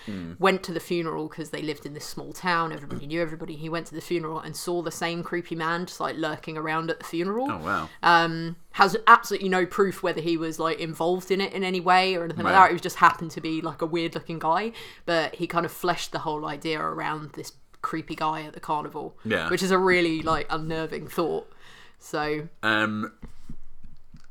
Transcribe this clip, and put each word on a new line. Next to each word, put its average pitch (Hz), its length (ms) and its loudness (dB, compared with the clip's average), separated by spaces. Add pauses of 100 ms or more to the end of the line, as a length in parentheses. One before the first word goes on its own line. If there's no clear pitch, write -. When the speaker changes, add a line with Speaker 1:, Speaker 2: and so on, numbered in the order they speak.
Speaker 1:
Hmm. 95 320 -8
Speaker 2:
went 190 260 4
to 175 100 -8
the 160 80 -4
funeral 160 480 -4
'cause 160 220 -12
they 151 100 -6
lived 151 240 -6
in 143 80 -10
this 151 120 -12
small - 280 -10
town, 165 400 0
everybody 143 340 -8
knew 165 140 -2
everybody. 160 340 -6
He 160 140 -8
went 165 180 -4
to 160 80 -14
the 165 60 -8
funeral 160 360 -2
and 151 160 -10
saw 175 280 -2
the 160 100 -4
same 170 320 -4
creepy 175 320 -4
man 170 300 -2
just, - 160 -10
like, 139 160 -4
lurking 156 400 -4
around 160 320 -2
at 160 100 -2
the - 60 -14
funeral. 202 440 -2
Speaker 1:
Oh, 101 100 -4
wow. 82 300 -2 (120)
Speaker 2:
Um, 165 560 4 (160)
has 196 240 4 (100)
absolutely 208 400 8
no 185 180 4
proof 190 380 2
whether 165 160 0
he 165 160 0
was, 160 240 -4
like, 160 200 0
involved 170 520 0
in 190 80 2
it 196 140 -2
in 196 100 -2
any 185 160 0
way 185 380 6
or 170 80 -2
anything 165 180 -4
like 185 100 4
Speaker 1:
Right. 185 140 12
Speaker 2:
that. 160 60 4
He 170 80 -2
just 175 160 -4
happened 170 340 6
to - 80 -8
be, 160 220 -4
like, 160 200 -6
a 165 40 -2
weird 165 280 -2
looking 165 260 -6
guy, 185 340 2 (320)
but 165 300 0
he 170 120 -4
kind 170 180 0
of 156 60 -4
fleshed - 400 0
the 160 80 -4
whole 151 260 -4
idea 156 360 -2
around 156 500 -4
this - 220 -12 (280)
creepy 160 340 -6
guy 160 280 -2
at 151 100 -14
the 160 80 -16
carnival, 151 640 -4
Speaker 1:
Yeah. 107 240 2
Speaker 2:
which 180 120 2
is 190 80 2
a 185 80 6
really, 175 440 4
like, 160 280 0
unnerving 160 560 -4
thought. 160 460 -2 (480)
So 151 480 -4 (160)
Speaker 1:
Um, 107 480 2 (1200)